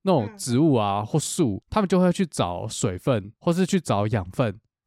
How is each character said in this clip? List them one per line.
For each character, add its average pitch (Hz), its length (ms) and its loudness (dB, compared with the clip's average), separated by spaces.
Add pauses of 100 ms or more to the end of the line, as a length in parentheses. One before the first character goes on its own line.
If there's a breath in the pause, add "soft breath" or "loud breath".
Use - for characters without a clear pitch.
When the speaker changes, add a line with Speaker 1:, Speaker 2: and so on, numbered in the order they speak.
Speaker 1:
那 190 100 0
种 113 240 0
植 120 220 -2
物 151 160 6
啊， 104 280 2
Speaker 2:
嗯。 107 40 -4
Speaker 1:
或 151 140 0
树， 120 500 -2
它 220 100 0
们 202 80 0
就 185 120 2
会 180 120 4
去 185 140 0
找 95 420 -4
水 98 300 -4
分， 104 420 -2
或 170 140 -2
是 185 140 0
去 190 120 0
找 107 280 0
养 107 240 -2
分， 110 280 -4 (280)